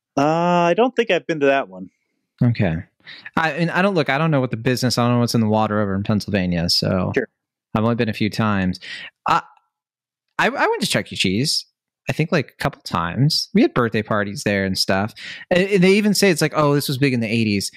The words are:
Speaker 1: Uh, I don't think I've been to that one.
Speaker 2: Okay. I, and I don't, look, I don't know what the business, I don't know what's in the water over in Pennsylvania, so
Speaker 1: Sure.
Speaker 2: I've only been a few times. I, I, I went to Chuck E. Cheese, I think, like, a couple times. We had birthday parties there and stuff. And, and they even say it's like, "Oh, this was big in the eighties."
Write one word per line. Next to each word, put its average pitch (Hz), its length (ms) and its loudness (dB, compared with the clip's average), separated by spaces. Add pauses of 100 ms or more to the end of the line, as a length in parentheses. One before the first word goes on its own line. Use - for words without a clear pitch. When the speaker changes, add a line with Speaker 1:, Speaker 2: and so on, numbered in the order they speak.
(180)
Speaker 1:
Uh, 139 40 2
I 170 520 2
don't 254 220 0
think 233 140 0
I've 165 160 0
been 160 140 -2
to 139 60 2
that 135 220 2
one. 92 220 -16 (520)
Speaker 2:
Okay. 110 340 2 (600)
I, 160 160 0
and 165 180 -2
I 175 120 0
don't, 202 120 2
look, 156 160 0
I 135 80 0
don't 160 140 2
know 139 80 2
what 127 100 -2
the 113 60 -6
business, 120 420 0
I 120 60 2
don't 120 100 2
know 120 60 2
what's 120 140 0
in 117 60 2
the 110 60 2
water 107 340 0
over 98 140 -2
in 98 80 -2
Pennsylvania, 92 680 -2
so 98 460 0
Speaker 1:
Sure. - 140 -2 (460)
Speaker 2:
I've 110 100 0
only 117 100 2
been 113 140 -2
a 104 60 -4
few 107 160 -2
times. 98 500 -2 (480)
I, 165 140 0 (960)
I, 175 100 2
I 285 180 -2
went 440 160 0
to 180 60 -2
Chuck - 240 -4
E. - 40 -10
Cheese, 104 500 -2 (440)
I - 20 -2
think, 156 200 -2
like, 151 180 0
a - 120 -12
couple - 200 -4
times. 87 720 0
We 208 80 4
had - 120 0
birthday 113 280 0
parties 101 420 -4
there 101 200 0
and 95 120 -2
stuff. 98 380 -2 (360)
And, 180 180 2
and 190 160 2
they 190 80 6
even 208 220 2
say 196 160 2
it's 165 120 0
like, 151 140 0
"Oh, 147 180 2
this 143 140 -2
was 135 100 -2
big 135 160 2
in 120 60 0
the 113 120 -2
eighties." 107 440 0